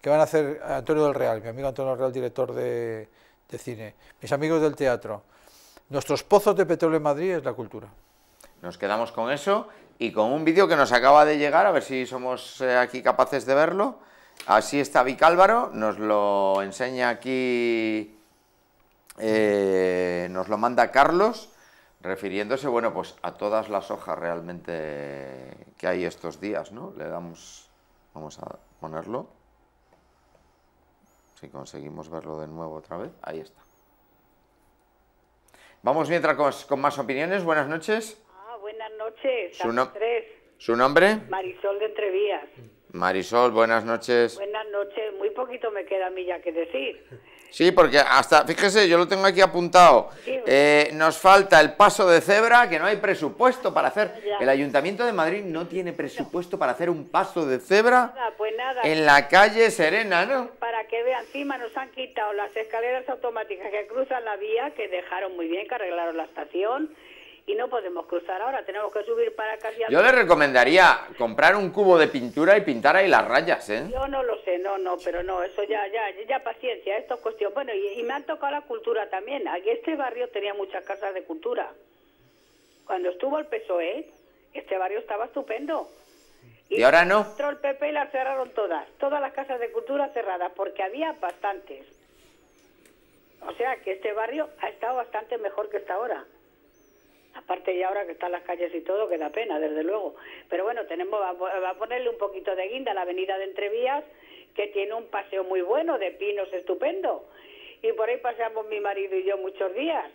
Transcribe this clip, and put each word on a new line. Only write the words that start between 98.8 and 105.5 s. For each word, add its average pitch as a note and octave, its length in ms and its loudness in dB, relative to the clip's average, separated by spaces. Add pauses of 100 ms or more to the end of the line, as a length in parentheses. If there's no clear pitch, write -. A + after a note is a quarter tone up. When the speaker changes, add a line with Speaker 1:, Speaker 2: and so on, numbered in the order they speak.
Speaker 3:
todo, G3 260 -2
que E3+ 120 -4
da D3+ 100 -6
pena, G3 300 -6
desde D#3 240 -4
luego. F#3+ 320 -4 (340)
Pero F3+ 140 -4
bueno, A3+ 240 -6
tenemos, G3 340 -6
va, F3+ 120 -4
va F#3 360 -6
a F#3 60 -6
ponerle A#3 340 -6
un A#3 80 -8
poquito G3 380 -6
de F#3 120 -6
guinda B3+ 240 -8
a G3 40 -4
la F#3 80 -4
avenida F#3 340 -6
de G3 60 -6
Entrevías, A3+ 600 -4 (520)
que G3+ 120 -4
tiene G#3 280 -6
un A3+ 100 -10
paseo G3 380 -8
muy F#3 180 -4